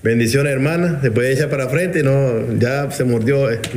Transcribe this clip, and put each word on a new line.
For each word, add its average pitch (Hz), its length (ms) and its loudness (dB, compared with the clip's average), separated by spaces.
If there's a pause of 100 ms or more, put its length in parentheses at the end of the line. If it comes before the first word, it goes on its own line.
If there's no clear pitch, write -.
Bendiciones, 117 520 0
hermanas. 156 480 0
Se 127 80 2
puede 123 220 0
echar 143 180 0
para 135 180 -2
frente, 165 340 0
no, 123 560 0
ya 135 320 0
se - 140 -2
mordió, 123 460 2
eh, 113 80 -2 (180)